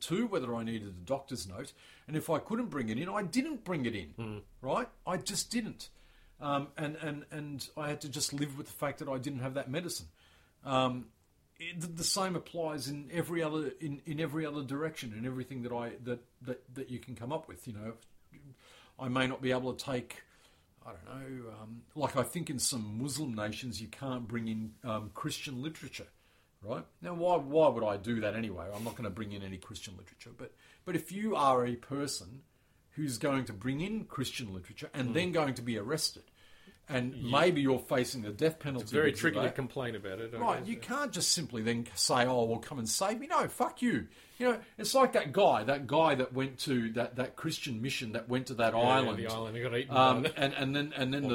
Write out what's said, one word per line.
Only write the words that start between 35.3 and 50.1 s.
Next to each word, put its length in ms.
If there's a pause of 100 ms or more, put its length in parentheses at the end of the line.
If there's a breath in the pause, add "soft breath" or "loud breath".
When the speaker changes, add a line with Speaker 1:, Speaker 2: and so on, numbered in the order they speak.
Speaker 1:
going 220
to 80
be 160
arrested, 460 (640 soft breath)
and 260
Speaker 2:
Yeah. 260
Speaker 1:
maybe 220
you're 160
facing 440
the 100
death 260
penalty 240
Speaker 2:
It's 100
very 140
Speaker 1:
because 120
of 20
Speaker 2:
tricky 160
to 80
Speaker 1:
that. 100
Speaker 2:
complain 400
about 240
it, 160
I 40
Speaker 1:
Right, 200
Speaker 2:
guess, 100
Speaker 1:
you 60
Speaker 2:
yeah. 60
Speaker 1:
can't 320
just 200
simply 300
then 320
say, 320
"Oh, 180
well, 140
come 200
and 100
save 320
me." 80
No, 200
fuck 320
you. 280 (340 loud breath)
You 100
know, 60 (180 loud breath)
it's 180
like 180
that 200
guy, 320
that 220
guy 300
that 160
went 280
to 320
that, 240
that 200
Christian 440
mission 320
that 160
went 200
to 60
that 200
Speaker 2:
Yeah, 60
yeah, 80
Speaker 1:
island. 300
Speaker 2:
the 100
island, 280
he 60
got 140
eaten 200
Speaker 1:
Um, 260